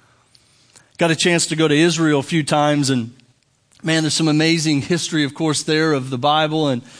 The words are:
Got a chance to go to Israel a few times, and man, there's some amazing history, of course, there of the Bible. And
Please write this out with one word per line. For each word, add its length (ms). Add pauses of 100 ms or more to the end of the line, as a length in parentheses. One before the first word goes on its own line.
(960)
Got 140
a 40
chance 320
to 80
go 120
to 80
Israel 440
a 40
few 200
times, 460
and 240 (680)
man, 200
there's 100
some 140
amazing 540
history, 420
of 100
course, 300
there 300
of 160
the 80
Bible. 520
And 120 (180)